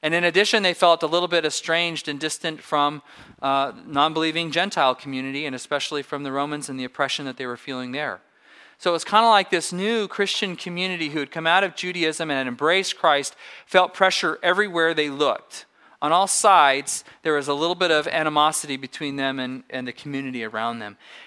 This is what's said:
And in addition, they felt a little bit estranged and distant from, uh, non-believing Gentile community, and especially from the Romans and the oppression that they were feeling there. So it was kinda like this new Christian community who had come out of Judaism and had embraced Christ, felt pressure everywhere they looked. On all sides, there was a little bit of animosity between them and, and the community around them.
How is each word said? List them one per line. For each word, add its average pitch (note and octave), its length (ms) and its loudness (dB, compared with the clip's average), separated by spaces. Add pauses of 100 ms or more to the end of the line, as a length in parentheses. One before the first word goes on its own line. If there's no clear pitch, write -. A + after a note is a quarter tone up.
And D#3 120 -2
in F3 120 2
addition, G3+ 380 2
they F3+ 100 2
felt E3+ 300 4
a D#3+ 40 0
little F3 220 0
bit E3 160 0
estranged E3 640 -2
and D3 100 -6
distant D#3 400 -6
from, D3 440 -2 (380)
uh, C#3 300 0 (140)
non-believing D#3+ 680 0
Gentile E3 440 2
community, C3+ 500 -8
and C3 100 -8
especially C#3+ 460 -4
from C#3+ 220 -8
the C3+ 80 -6
Romans C#3+ 360 -4
and C3+ 100 -8
the C3 60 -6
oppression C3+ 420 -4
that C3 120 -10
they C3 80 -8
were B2 100 -6
feeling B2+ 380 -10
there. C3+ 260 -6 (600)
So F3+ 100 0
it F3 40 2
was D#3+ 120 -2
kinda A3 220 4
like G3+ 220 4
this E3+ 220 -2
new G3+ 380 -2
Christian F#3+ 480 -4
community F3 520 -6
who D3+ 100 -4
had C#3 120 -6
come E3 160 -2
out F3+ 160 6
of F3+ 120 -4
Judaism E3 540 -2
and C#3+ 80 0
had C3 100 -2
embraced D#3+ 500 0
Christ, C#3+ 380 2 (300)
felt F#3 280 4
pressure F#3 500 2
everywhere F3 500 2
they D3+ 160 0
looked. C#3 560 -2 (360)
On D3+ 100 0
all F#3 160 4
sides, C#3+ 800 4 (160)
there D#3 140 0
was C#3+ 120 -2
a C#3+ 60 0
little E3 220 0
bit F3+ 140 0
of D#3 200 2
animosity D3+ 680 0
between C#3 400 -8
them C3+ 240 -2
and, B2+ 300 -8
and B2+ 180 -8
the A#2+ 60 -10
community C#3 500 -8
around A2+ 360 -4
them. G#2 180 -12 (300)